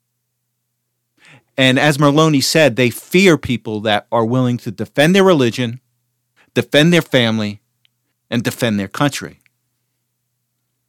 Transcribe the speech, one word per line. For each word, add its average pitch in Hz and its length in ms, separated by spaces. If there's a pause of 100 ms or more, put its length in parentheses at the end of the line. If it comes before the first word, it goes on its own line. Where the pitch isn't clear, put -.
(1600)
And 131 220
as 143 180
Meloni 147 460
said, 147 320
they 123 160
fear 180 480
people 110 420
that 104 300
are 117 120
willing 123 360
to - 100
defend 143 460
their 196 80
religion, 127 580 (720)
defend 151 400
their 165 80
family, 110 580 (720)
and 117 140
defend 113 360
their 98 80
country. - 520 (1500)